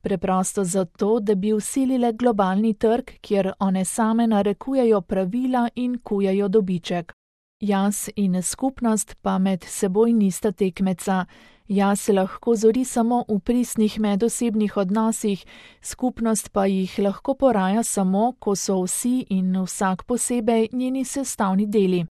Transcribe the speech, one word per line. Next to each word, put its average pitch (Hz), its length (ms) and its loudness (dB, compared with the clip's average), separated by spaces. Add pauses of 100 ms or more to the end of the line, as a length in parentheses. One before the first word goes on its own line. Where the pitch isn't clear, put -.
preprosto 190 600 0
zato, 196 560 0
da 208 140 2
bi 196 180 0
vsilile 240 600 0
globalni 214 640 2
trg, 233 360 0 (100)
kjer 196 380 0
one 190 260 0
same 226 420 0
narekujejo 220 760 2
pravila 240 760 -2
in 247 240 -4
kujejo 196 500 0
dobiček. 185 640 0 (480)
Jaz 202 560 0
in 185 260 0
skupnost 233 800 -4
pa 190 160 0
med 190 260 0
seboj 214 480 0
nista 208 400 0
tekmeca. 190 720 -2 (440)
Jaz 202 400 0
lahko 196 480 0
zori 226 280 2
samo 240 440 0
v 208 120 0
pristnih 233 600 0
medosebnih 214 760 0
odnosih, 208 680 0 (360)
skupnost 226 720 -2
pa 196 140 0
jih 190 320 -2
lahko 202 360 -2
poraja 220 480 2
samo, 202 560 0
ko - 180 -2
so 190 260 -2
vsi 247 480 -2
in 185 320 0
vsak 185 420 -2
posebej 233 680 0
njeni 254 320 -4
sestavni 214 640 -2
deli. 190 380 2 (100)